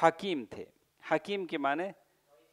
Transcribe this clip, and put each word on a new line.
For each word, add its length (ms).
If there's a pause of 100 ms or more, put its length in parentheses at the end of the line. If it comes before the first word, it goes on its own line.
हकीम 440 (100)
थे। 100 (360)
हकीम 440
के 120
माने 340 (600)